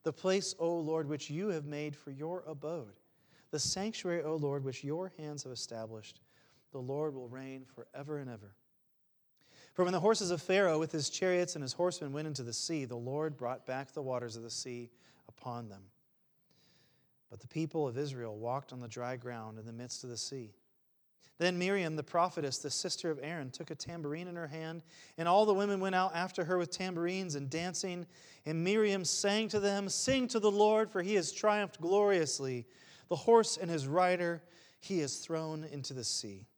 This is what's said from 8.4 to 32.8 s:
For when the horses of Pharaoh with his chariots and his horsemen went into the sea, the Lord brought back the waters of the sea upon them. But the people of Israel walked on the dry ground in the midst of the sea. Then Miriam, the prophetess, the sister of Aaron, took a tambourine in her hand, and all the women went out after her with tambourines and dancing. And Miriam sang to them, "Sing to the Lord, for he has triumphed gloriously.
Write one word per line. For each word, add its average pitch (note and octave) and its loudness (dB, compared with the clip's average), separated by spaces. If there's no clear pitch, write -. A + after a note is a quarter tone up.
For F#3 2
when F3+ 2
the F3 2
horses G3+ 4
of E3 0
Pharaoh F#3 4
with D#3+ 0
his D3+ -2
chariots F3+ 2
and D3+ -6
his B2+ -4
horsemen F3 -2
went D#3 -4
into C#3 -6
the A#2 -6
sea, D3 -2
the A#2+ -8
Lord C#3 -4
brought B2 -4
back C3 -4
the D3+ -6
waters B2 -2
of A2+ -10
the A#2 -10
sea A#2+ -8
upon A#2+ -8
them. G2 -18
But G2+ -18
the A#2+ -20
people D#3+ -2
of A#2 -4
Israel B2+ -4
walked B2 -4
on B2+ -12
the A#2+ -10
dry B2 -6
ground A2+ -10
in A2 -12
the A#2 -10
midst A#2 -10
of B2+ -10
the A#2 -8
sea. A#2 -8
Then F3+ 2
Miriam, F3+ 0
the D3+ -2
prophetess, E3 0
the C#3+ -6
sister - -2
of C#3+ -4
Aaron, D3 -6
took - -12
a A#2+ -8
tambourine E3+ -6
in F3 -8
her E3 -6
hand, D#3+ -8
and E3+ 2
all G3+ 10
the G#3 6
women G3+ 4
went F#3+ 2
out F#3 2
after F3+ 0
her F3+ 2
with E3+ 2
tambourines F3+ -2
and C#3 -2
dancing. F3 -4
And E3 0
Miriam G3 4
sang G#3 2
to G#3 2
them, G3+ 2
"Sing B3+ 2
to A#3 0
the G#3 6
Lord, G#3+ 6
for F3+ 0
he G#3 2
has E3 4
triumphed G#3 2
gloriously. D#3+ 4